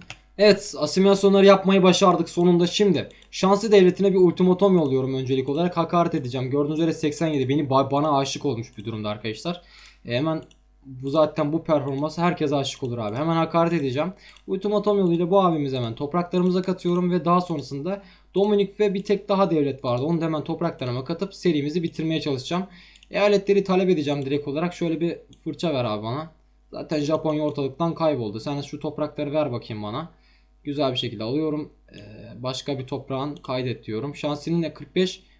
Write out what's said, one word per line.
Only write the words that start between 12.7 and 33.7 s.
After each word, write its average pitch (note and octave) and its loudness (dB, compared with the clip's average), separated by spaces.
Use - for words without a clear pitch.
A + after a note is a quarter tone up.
olur A#2+ -4
abi. G#2+ -4
Hemen D#3+ -2
hakaret E3 0
edeceğim. D3 -2
Ultimatom G3+ 0
yoluyla F3 2
bu G3 6
abimizi D3+ 0
hemen A#2 -4
topraklarımıza F3+ 0
katıyorum F3+ -2
ve F3 0
daha F3 4
sonrasında D3+ -6
Dominik G3+ 2
ve G#3 0
bir G3 -4
tek G3 -2
daha F#3+ 2
devlet C#3 0
vardı. B2 0
Onu D#3+ 0
da E3 -2
hemen D#3+ -4
topraklarıma D#3 -4
katıp E3+ -8
serimizi D3+ 0
bitirmeye D#3+ -4
çalışacağım. D#3 -4
Eyaletleri G3 2
talep F#3 2
edeceğim C#3+ 0
direkt C#3+ -4
olarak. D#3+ -4
Şöyle E3 -4
bir E3 -2
fırça D#3 -4
ver B2 -2
abi G#2+ -4
bana. C#3 -6
Zaten D#3+ -6
Japonya D3+ -2
ortalıktan C#3+ -2
kayboldu. A#2+ -2
Sen C#3+ -6
şu C#3+ -12
toprakları D3 -6
ver D3+ 0
bakayım A2+ -8
bana. C3 -10
Güzel C#3 -2
bir B2 -6
şekilde A2 -6
alıyorum. D3+ -4
Ee, A2+ -18
başka B2+ -6
bir B2+ -10
toprağın C#3 -6
kaydet - -6